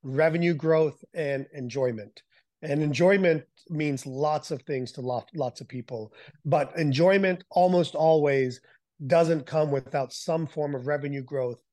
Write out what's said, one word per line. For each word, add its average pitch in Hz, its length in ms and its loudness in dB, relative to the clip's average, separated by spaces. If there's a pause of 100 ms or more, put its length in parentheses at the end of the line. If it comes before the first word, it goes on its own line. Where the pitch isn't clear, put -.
revenue 160 520 0
growth 160 480 0 (100)
and 139 400 -4
enjoyment. 123 680 -6 (400)
And 143 180 -2
enjoyment 170 640 2 (260)
means 147 380 -4
lots 143 420 -4
of 139 140 -8
things 131 300 -6
to 135 80 -12
lo-, 123 240 -6 (100)
lots 135 260 -6
of 123 60 -16
people, 117 440 -12 (320)
but 147 320 0
enjoyment 175 760 2
almost 180 420 2
always 147 680 2 (440)
doesn't 165 400 2
come 151 240 0
without 135 420 -4
some 160 360 -4
form 147 260 -6
of 127 140 -8
revenue 143 340 -4
growth 127 400 -6 (120)